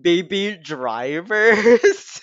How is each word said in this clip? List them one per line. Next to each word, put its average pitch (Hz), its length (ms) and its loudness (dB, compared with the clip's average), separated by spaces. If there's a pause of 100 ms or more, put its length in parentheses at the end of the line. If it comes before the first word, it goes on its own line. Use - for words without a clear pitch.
Baby 185 560 -2
drivers. 180 1700 0